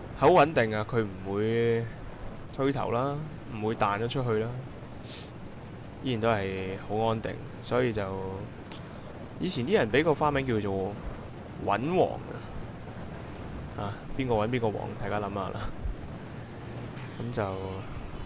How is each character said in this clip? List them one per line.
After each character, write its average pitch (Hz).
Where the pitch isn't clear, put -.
好 135
穩 160
定 113
啊， 107
佢 117
唔 95
會 117
推 139
頭 101
啦， 135
唔 107
會 113
彈 101
咗 117
出 131
去 113
啦， 110
依 131
然 110
都 113
係 95
好 104
安 113
定， 95
所 123
以 120
就 104
以 170
前 123
啲 170
人 131
畀 135
個 165
花 151
名 135
叫 113
做 98
穩 117
王 101
啊。 107
啊， 104
邊 131
個 120
穩 107
邊 123
個 113
王， -
大 101
家 104
諗 101
吓 95
啦。 104
噉 120
就 101